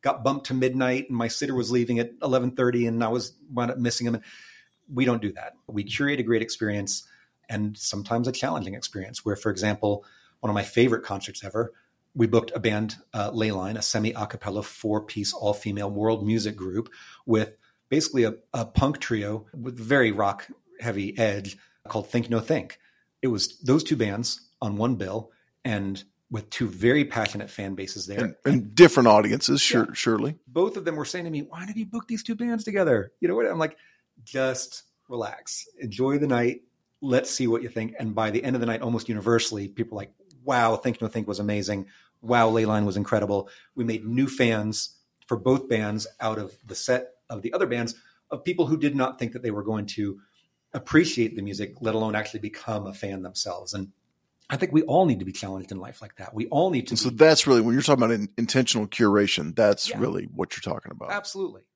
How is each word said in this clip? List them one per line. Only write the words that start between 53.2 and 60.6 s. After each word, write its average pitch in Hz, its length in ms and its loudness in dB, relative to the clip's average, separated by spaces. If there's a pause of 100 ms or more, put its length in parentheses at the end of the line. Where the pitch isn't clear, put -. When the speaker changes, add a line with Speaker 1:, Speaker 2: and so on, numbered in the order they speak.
Speaker 1:
themselves. 90 520 -8
And 98 180 -8 (580)
I 139 80 -4
think - 160 -2
we 156 100 6
all 160 220 4
need 120 140 2
to 92 60 -6
be 95 60 -8
challenged 95 400 -10
in 98 80 -10
life - 220 -16
like - 160 -20
that. 98 160 -14
We 110 140 -4
all 170 220 4
need 135 180 0
to - 40 -4
Speaker 2:
And 117 80 0
so - 100 2
Speaker 1:
be 117 60 -6
Speaker 2:
that's 151 320 8
really, 123 140 8
when 117 120 4
you're 135 80 4
talking 131 220 6
about 113 100 4
in-, 104 240 -2
intentional 117 500 0
curation, 101 680 4
that's 104 340 4
Speaker 1:
Yeah. - 100 -6
Speaker 2:
really - 260 -2
what - 280 -6
you're - 200 -6